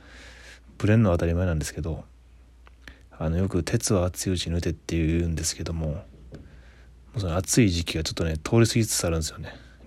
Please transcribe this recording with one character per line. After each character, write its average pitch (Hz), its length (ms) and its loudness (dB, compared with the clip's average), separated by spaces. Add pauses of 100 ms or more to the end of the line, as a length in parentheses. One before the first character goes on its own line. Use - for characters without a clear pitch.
(800)
ブ 104 100 0
レ 107 80 6
ん 117 80 8
の 95 60 6
は 85 60 4
当 85 40 2
た 87 60 2
り 85 80 2
前 90 120 2
な 85 80 2
ん 76 60 0
で 73 40 -2
す - 80 -8
け - 80 -8
ど、 78 240 -6 (1120)
あ 80 140 -2
の、 82 60 0
よ 95 120 2
く 90 160 0
「鉄 - 300 0
は 90 120 4
熱 - 220 -4
い 95 40 2
う 90 40 0
ち 80 140 -4
に 82 60 0
打 85 40 0
て」 87 100 -2
っ - 20 0
て - 240 -6
言 82 280 2
う 85 40 0
ん 82 80 -2
で 76 80 -4
す - 100 -4
け - 80 -10
ど 82 100 -6
も、 80 200 -4
も - 120 -8 (1120)
う - 20 -2
そ 92 80 -2
の 80 80 -2
熱 85 260 4
い 101 80 6
時 85 140 -2
期 - 140 -4
が 78 40 -2
ち - 80 -6
ょ - 20 -6
っ - 20 -12
と 87 100 -4
ね、 80 140 -2
通 113 200 2
り 117 80 6
過 - 80 0
ぎ 113 100 2
つ - 120 -2
つ - 100 0
あ 85 40 0
る 82 80 0
ん - 20 -2
で 78 60 -4
す - 40 -6
よ - 80 -14
ね、 - 160 -12 (320)